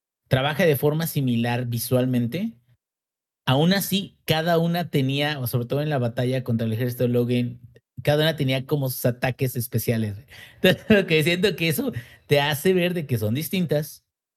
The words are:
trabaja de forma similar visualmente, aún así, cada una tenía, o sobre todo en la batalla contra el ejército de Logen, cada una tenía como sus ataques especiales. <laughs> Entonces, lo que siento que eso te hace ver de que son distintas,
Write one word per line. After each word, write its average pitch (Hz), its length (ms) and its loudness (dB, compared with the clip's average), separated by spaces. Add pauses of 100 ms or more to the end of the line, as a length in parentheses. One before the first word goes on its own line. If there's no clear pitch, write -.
(300)
trabaja 147 360 2
de 151 120 4
forma 151 280 0
similar 120 600 0
visualmente, 123 880 0 (920)
aún 151 260 4
así, 190 520 -2
cada 165 320 2
una 170 320 0
tenía, 143 500 0
o 127 60 -4
sobre 120 220 -2
todo 139 160 -2
en 156 60 -4
la 143 100 0
batalla 123 440 -2
contra 117 220 -2
el 110 80 -2
ejército 123 300 -4
de 123 60 2
Logen, 123 500 0 (420)
cada 151 220 2
una 160 120 2
tenía 135 300 -2
como 139 240 -2
sus - 160 -4
ataques 127 500 -2
especiales. 113 640 -4 (220)
<laughs> - 240 -20
Entonces, - 260 2
lo 202 160 6
que 156 160 2
siento 180 340 2
que 165 140 0
eso 240 240 -2 (320)
te 143 160 2
hace 147 320 0
ver 180 220 0
de 165 100 -4
que 123 140 -2
son 107 160 0
distintas, 156 680 -4 (340)